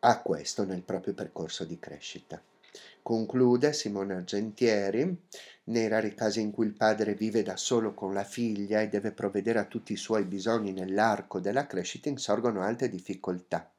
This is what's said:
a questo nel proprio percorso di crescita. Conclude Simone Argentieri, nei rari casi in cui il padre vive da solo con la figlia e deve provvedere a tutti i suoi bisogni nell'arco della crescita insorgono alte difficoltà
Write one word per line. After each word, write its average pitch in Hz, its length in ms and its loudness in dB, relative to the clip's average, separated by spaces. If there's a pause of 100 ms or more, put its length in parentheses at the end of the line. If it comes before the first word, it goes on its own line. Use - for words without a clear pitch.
a 117 200 6
questo 82 440 -2
nel 92 160 -4
proprio 95 320 -4
percorso 82 500 -8
di 82 160 -8
crescita. - 640 -14 (600)
Conclude 123 720 4
Simone 98 400 -2
Argentieri, 107 1040 0 (480)
nei 113 220 2
rari 110 260 0
casi 110 280 0
in 107 100 0
cui 110 140 0
il 104 80 -2
padre 107 400 4
vive 107 300 2
da 92 120 -4
solo 110 380 2
con 98 200 -4
la 98 100 0
figlia 107 580 0
e 104 80 0
deve 104 220 0
provvedere 104 480 0
a 101 60 0
tutti 110 280 -8
i 95 40 -4
suoi 107 280 0
bisogni 98 480 0
nell'arco 98 680 0
della 110 260 0
crescita - 440 -6
insorgono 113 520 0
alte 117 280 0
difficoltà 90 880 -6